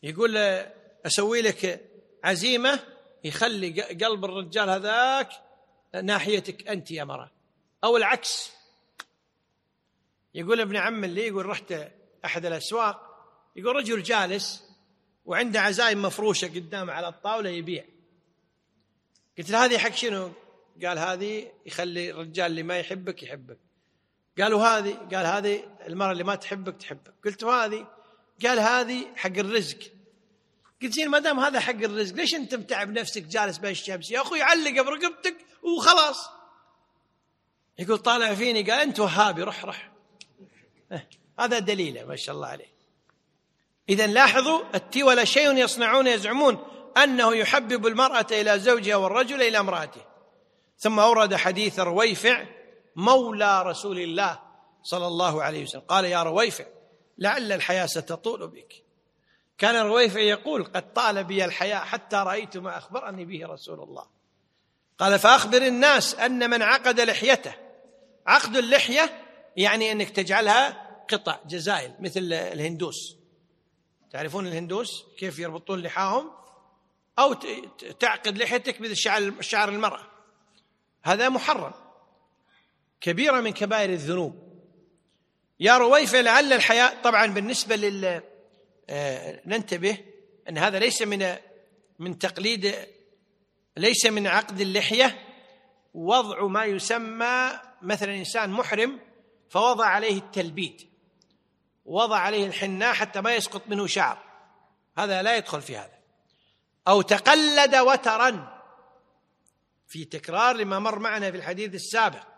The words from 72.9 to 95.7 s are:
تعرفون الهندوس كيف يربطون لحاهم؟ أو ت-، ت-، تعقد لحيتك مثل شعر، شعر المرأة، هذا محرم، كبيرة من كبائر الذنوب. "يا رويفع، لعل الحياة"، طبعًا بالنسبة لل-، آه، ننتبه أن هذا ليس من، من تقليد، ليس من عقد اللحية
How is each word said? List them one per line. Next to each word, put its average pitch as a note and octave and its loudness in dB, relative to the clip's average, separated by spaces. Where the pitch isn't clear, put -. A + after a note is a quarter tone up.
تعرفون D#3 -8
الهندوس F3 -8
كيف E3+ -12
يربطون E3+ -8
لحاهم؟ G3 -2
أو C4+ 6
ت-، - -10
ت-، - -16
تعقد G#3+ -2
لحيتك A#3+ -2
مثل G#3+ -8
شعر، G3+ 0
شعر G#3 0
المرأة، G3+ -4
هذا G#3 2
محرم، B3+ -2
كبيرة G#3 2
من A3+ -4
كبائر G#3 -2
الذنوب. E3 -6
"يا A3+ 8
رويفع، B3 6
لعل C4 6
الحياة"، A#3+ 4
طبعًا A3+ 4
بالنسبة G#3 -2
لل-، G3 -4
آه، C3+ -8
ننتبه G3 -4
أن E3 -8
هذا F#3+ 0
ليس A#3 0
من، G3 -2
من F3 -10
تقليد، G3+ -4
ليس G#3+ 2
من G#3+ 0
عقد G3 0
اللحية G#3 0